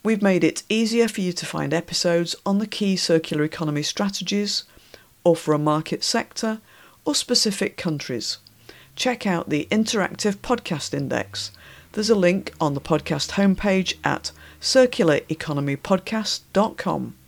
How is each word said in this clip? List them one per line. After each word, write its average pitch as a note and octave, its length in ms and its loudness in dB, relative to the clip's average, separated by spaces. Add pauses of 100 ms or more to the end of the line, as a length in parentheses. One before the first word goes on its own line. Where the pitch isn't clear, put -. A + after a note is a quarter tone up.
We've G#3+ 180 2
made F#3 220 4
it E3 240 0
easier A3+ 400 2
for A3 140 -4
you F3+ 100 0
to E3+ 140 -8
find D3 280 -4
episodes E3+ 640 0 (100)
on G3 140 2
the A3 80 -2
key G3 300 0
circular D#3+ 480 0
economy D3+ 380 -4
strategies, G3+ 840 -4 (580)
or E3+ 140 6
for D#3 160 0
a D3+ 40 4
market D3+ 460 0
sector, A3 560 -4 (460)
or D4+ 100 0
specific - 600 0
countries. - 640 -6 (560)
Check - 300 -2
out F3+ 240 0
the D3 220 -2
interactive G#3+ 640 0
podcast - 560 -4
index. B2+ 580 -4 (420)
There's G#3+ 160 -2
a A3+ 60 6
link F#3 460 2
on D3+ 120 0
the C#3 80 -4
podcast D3+ 500 -2
homepage G3 720 2
at - 280 -2 (280)
circular A#3+ 680 4
economy C#3+ 460 -2
podcast G3 680 -2 (100)
dot G#3 260 0
com. D3+ 380 -4 (120)